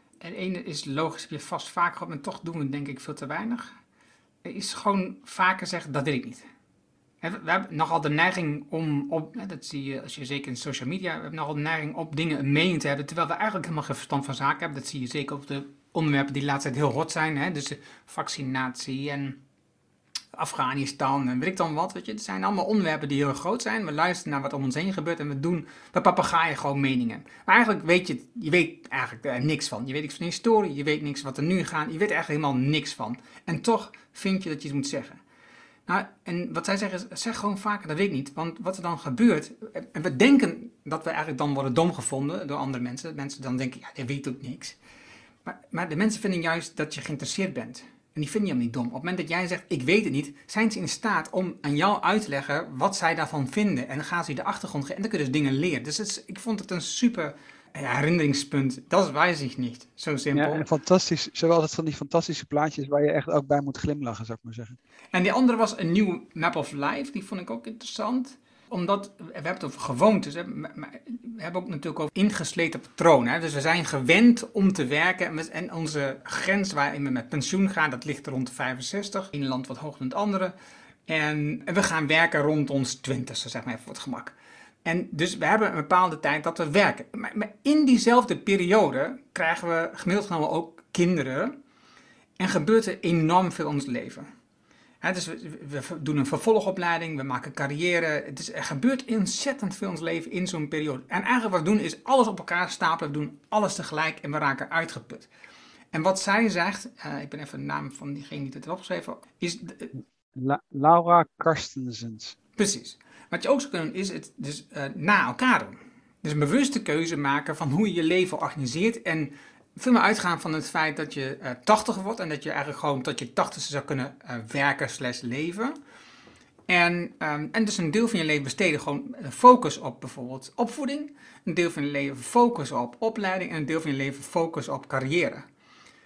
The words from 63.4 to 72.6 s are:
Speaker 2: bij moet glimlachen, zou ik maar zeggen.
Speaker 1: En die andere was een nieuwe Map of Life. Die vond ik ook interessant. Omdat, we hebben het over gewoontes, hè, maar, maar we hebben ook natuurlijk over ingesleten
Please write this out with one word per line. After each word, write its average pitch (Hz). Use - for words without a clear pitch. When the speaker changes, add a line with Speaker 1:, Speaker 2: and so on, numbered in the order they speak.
Speaker 2:
bij 143
moet 139
glimlachen, 123
zou 113
ik -
maar 117
zeggen. 117
Speaker 1:
En 185
die 185
andere 240
was 220
een 165
nieuwe 185
Map 170
of 147
Life. 160
Die 196
vond 196
ik 180
ook 233
interessant. 226
Omdat, 196
we 165
hebben 170
het -
over 131
gewoontes, 160
hè, 175
maar, -
maar -
we 214
hebben 175
ook 180
natuurlijk 160
over 156
ingesleten 175